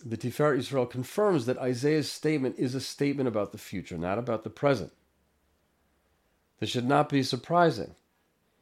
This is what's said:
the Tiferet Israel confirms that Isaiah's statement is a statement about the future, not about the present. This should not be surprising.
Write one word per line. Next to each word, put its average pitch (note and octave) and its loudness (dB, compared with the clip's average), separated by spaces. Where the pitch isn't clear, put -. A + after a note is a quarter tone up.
the A2+ -6
Tiferet C3+ 2
Israel C3 0
confirms C#3+ 0
that B2+ 0
Isaiah's C3 0
statement D3 0
is C3 0
a C3 -4
statement C#3 -2
about G#2 0
the A2 -12
future, F2+ -8
not F2+ 0
about A#2 -2
the - -10
present. B2+ 0
This A2 -4
should B2 0
not C#3+ 4
be C#3 2
surprising. C3+ 2